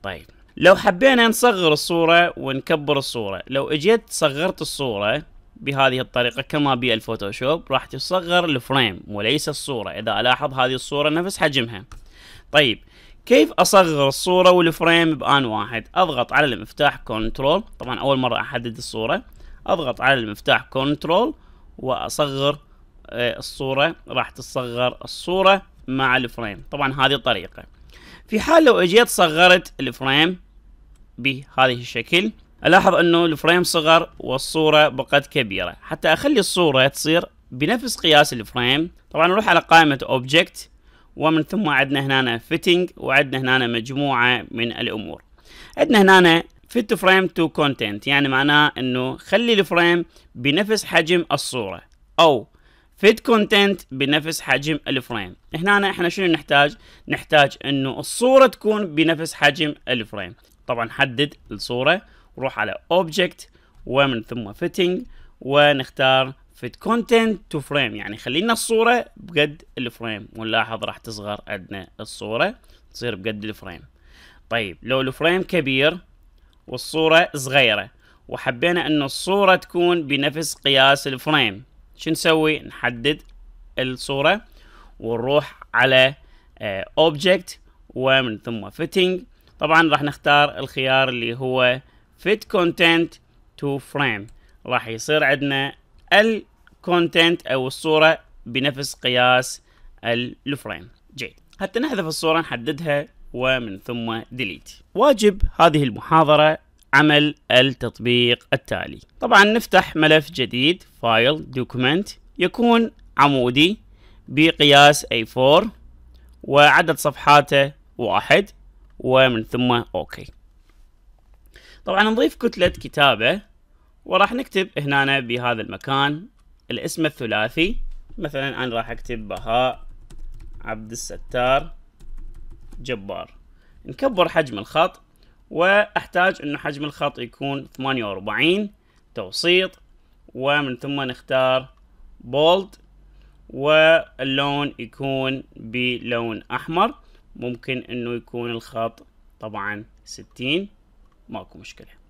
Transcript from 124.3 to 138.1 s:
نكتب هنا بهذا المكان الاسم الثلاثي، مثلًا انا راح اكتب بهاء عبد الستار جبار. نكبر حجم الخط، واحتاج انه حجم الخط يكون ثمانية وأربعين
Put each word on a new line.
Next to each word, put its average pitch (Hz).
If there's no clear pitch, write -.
نكتب 202
هنا 139
بهذا 120
المكان 139
الاسم 156
الثلاثي، 123
مثلًا 135
انا 120
راح 113
اكتب 113
بهاء 113
عبد 110
الستار 127
جبار. 98
نكبر 185
حجم 135
الخط، -
واحتاج 185
انه 143
حجم 147
الخط 147
يكون 139
ثمانية 131
وأربعين 113